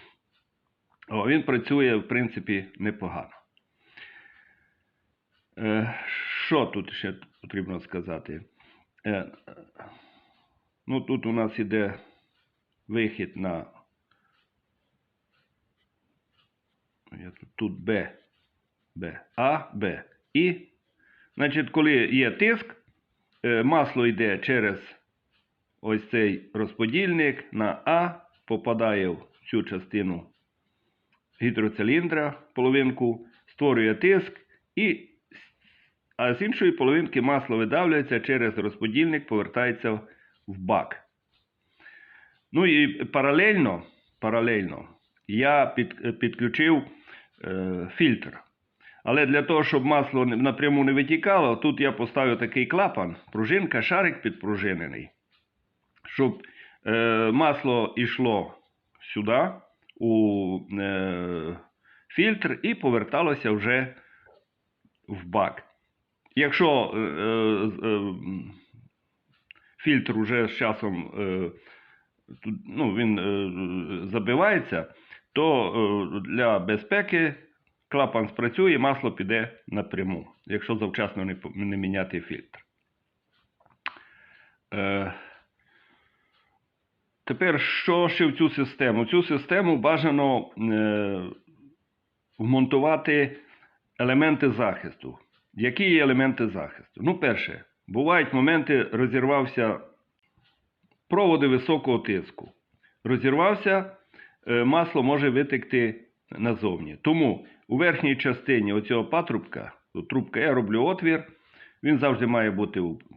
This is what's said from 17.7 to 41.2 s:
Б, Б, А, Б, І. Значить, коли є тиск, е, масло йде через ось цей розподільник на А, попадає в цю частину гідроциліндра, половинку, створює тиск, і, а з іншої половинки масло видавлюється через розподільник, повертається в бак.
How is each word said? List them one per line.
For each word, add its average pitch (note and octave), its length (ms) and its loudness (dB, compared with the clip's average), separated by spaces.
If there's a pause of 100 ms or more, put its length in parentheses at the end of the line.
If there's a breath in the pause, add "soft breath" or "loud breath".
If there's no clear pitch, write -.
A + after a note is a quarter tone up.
Б, G2 280 -2 (840)
Б, E2+ 260 -12 (160)
А, C#3 220 2 (160)
Б, G2 300 -4 (300)
І. F3 340 0 (680 soft breath)
Значить, C#3+ 340 -2
коли D#3 220 4
є B2 380 4
тиск, A3+ 460 0 (680)
е, A#2 200 2
масло C3+ 440 2
йде G#2 320 2
через G#2+ 400 0 (1000)
ось G#2+ 300 -4
цей G#2+ 440 0
розподільник C#3 1000 -2
на G#2+ 320 -2
А, E3+ 360 0 (260)
попадає A2+ 640 0
в E2 180 -6 (240)
цю A2+ 120 0
частину F#2 640 -6 (1160)
гідроциліндра, C#3+ 960 0 (160)
половинку, C3 720 0 (200 loud breath)
створює A2+ 480 2
тиск, F#3 460 2 (360 soft breath)
і, G3+ 320 -2 (1080 loud breath)
а B2 180 0
з D#3 80 -4
іншої G3+ 300 2
половинки C#3+ 480 2
масло C3 360 0
видавлюється C#3 640 2
через A#2 380 0
розподільник, C3 680 0
повертається A2+ 640 -2 (560 soft breath)
в G2 120 -12
бак. F#2+ 460 -2 (1500 loud breath)